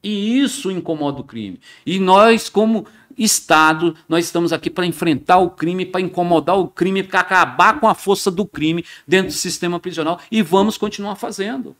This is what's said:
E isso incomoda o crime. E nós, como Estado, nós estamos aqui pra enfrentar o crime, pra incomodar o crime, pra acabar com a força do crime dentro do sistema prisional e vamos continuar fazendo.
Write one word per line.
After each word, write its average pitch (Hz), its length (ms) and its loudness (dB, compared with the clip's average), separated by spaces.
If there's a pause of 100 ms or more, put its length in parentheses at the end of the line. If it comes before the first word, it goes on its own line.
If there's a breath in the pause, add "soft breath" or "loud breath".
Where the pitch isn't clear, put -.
E 214 380 -2
isso - 300 -2
incomoda 151 500 -4
o 120 40 -12
crime. 104 360 -12 (240 loud breath)
E 185 160 -2
nós, 208 480 6
como 220 380 0 (320 loud breath)
Estado, 160 760 2 (140 loud breath)
nós 170 160 0
estamos 170 260 -2
aqui 160 200 -4
pra 180 160 -4
enfrentar 170 520 2
o 180 120 2
crime, 180 340 -4
pra 185 160 -6
incomodar 175 580 0
o 185 80 0
crime, 190 360 -2
pra 190 180 0
acabar 180 580 2
com 226 80 0
a 196 80 4
força 196 360 -2
do 185 160 -4
crime 160 360 -4 (240 loud breath)
dentro 190 220 2
do - 60 -10
sistema 175 440 -6
prisional 165 400 -6 (120)
e 220 100 0
vamos 196 380 2
continuar 202 380 -8
fazendo. 226 640 -10